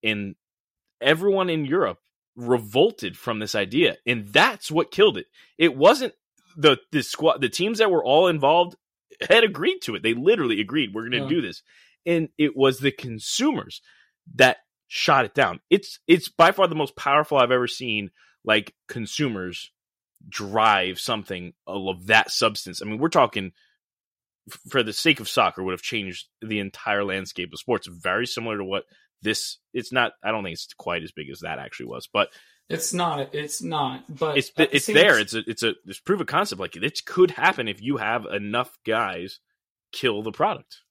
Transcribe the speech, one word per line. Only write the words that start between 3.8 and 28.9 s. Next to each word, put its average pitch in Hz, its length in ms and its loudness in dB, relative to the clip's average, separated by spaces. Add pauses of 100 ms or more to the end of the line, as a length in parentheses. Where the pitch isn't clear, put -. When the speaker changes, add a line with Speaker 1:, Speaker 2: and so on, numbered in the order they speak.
Speaker 1:
and 117 220 -2
that's 160 420 2
what 156 220 -2
killed 190 260 2
it. - 80 -10 (320)
It 156 180 4
wasn't 233 380 4 (460)
the, 143 180 6 (140)
the 139 120 0
squad, 147 360 0
the 135 100 0
teams 208 280 -4
that 220 140 2
were 170 120 2
all 156 240 6
involved 165 480 2 (540)
had 226 140 8
agreed 220 360 0
to - 140 -6
it. 98 100 -6
They 113 120 2
literally 131 440 2
agreed, 110 340 -4
"We're 113 160 -10
gonna 123 140 -2
Speaker 2:
Yeah. 135 60 -8
Speaker 1:
do 165 120 0
this." 92 220 -10 (420)
And 170 320 0
it 151 200 0
was 131 220 4
the 135 120 0
consumers 139 920 -4 (540)
that 127 220 6 (300)
shot 135 380 2
it 101 80 -10
down. 113 260 0 (100)
It's, - 380 0
it's 165 220 4
by 170 220 6
far 196 160 2
the 165 60 -2
most 151 220 -4
powerful 147 420 2
I've 123 140 6
ever 127 160 2
seen, 107 420 -6 (360)
like, 107 280 0 (140)
consumers 104 840 -6 (600)
drive 101 680 2
something 95 540 -8 (140)
of 95 400 -6
that 110 240 4
substance. 104 500 -2
I - 40 -10
mean, 107 120 -6
we're 151 120 -2
talking, 110 420 0 (1000)
f-, - 200 -20
for - 140 0
the 104 100 -4
sake - 260 2
of 107 80 -10
soccer, 92 340 0
would 92 120 -4
have 90 80 -8
changed 98 460 -8 (140)
the 110 180 -4
entire 101 440 -4
landscape 95 480 -6
of 80 80 -16
sports. 120 260 -2
Very 92 400 -2
similar 113 320 -6
to 101 60 -6
what 95 220 -6 (360)